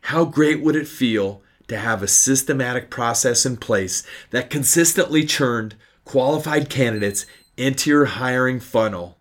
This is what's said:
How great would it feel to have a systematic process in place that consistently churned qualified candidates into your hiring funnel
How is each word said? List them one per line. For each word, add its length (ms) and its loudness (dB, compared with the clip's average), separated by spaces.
How 240 0
great 360 2
would 140 2
it 120 -4
feel 540 -2
to 80 -6
have 260 -4
a 40 -4
systematic 840 0
process 540 0
in 120 -2
place 460 -2
that 200 -4
consistently 760 2
churned 500 -2
qualified 680 0
candidates 560 -2
into 340 -2
your 160 6
hiring 540 -2
funnel 600 -2